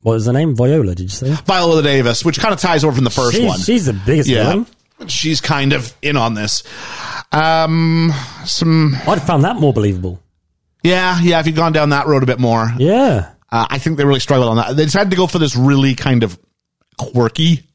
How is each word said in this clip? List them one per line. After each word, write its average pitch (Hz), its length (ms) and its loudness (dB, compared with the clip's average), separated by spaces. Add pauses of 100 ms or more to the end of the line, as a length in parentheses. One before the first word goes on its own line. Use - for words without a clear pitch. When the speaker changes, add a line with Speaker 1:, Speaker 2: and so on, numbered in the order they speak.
Speaker 1:
What 113 120 0
was 113 100 -2
the 120 80 0
name? 147 240 0
Viola, 123 380 2
did 90 100 -8
you 92 40 -8
say? 127 240 -4 (120)
Speaker 2:
Viola 170 380 2
Davis, 135 420 0
which 165 160 0
kinda 214 160 0
ties 160 280 0
over 151 100 2
from 127 100 2
the 120 60 0
first 127 260 0
Speaker 1:
She's, 240 100 2
Speaker 2:
one. 180 140 -2
Speaker 1:
she's 208 260 0
the 123 60 0
biggest 117 360 0
Speaker 2:
Yeah. 117 160 2
Speaker 1:
villain. 196 220 0 (420)
Speaker 2:
She's 156 320 -2
kind 139 320 0
of 135 200 -4 (100)
in 147 140 -2
on 117 180 0
this. 107 280 -6 (720)
Um, 160 800 2 (320)
some 160 500 2 (120)
Speaker 1:
I'd 156 160 0
found 175 220 2
that 226 120 -2
more 147 160 2
believable. 92 480 -2 (640)
Speaker 2:
Yeah, 180 400 0
yeah, 170 180 2
if 151 60 -2
you'd 160 100 -2
gone 160 160 0
down 151 180 2
that 143 160 0
road 143 160 2
a 127 40 0
bit 123 120 0
more. 117 400 0
Speaker 1:
Yeah. 170 520 2 (200)
Speaker 2:
Uh, 113 200 0
I 139 80 -4
think 160 200 -2
they 143 60 2
really 139 160 2
struggled 127 300 2
on 113 60 2
that. 117 200 -2
They 151 80 2
decided 190 260 0
to 185 60 0
go 180 100 2
for 175 120 -4
this 147 180 0
really 135 380 2
kind 123 280 0
of 92 160 -4 (600)
quirky 147 640 0 (120)